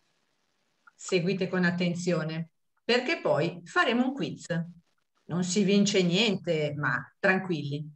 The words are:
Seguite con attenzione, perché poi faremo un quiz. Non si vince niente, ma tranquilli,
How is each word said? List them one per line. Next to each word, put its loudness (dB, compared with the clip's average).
Seguite -2
con 0
attenzione, -2
perché 0
poi 0
faremo 2
un -2
quiz. -6
Non -2
si 2
vince 4
niente, 0
ma -2
tranquilli, -2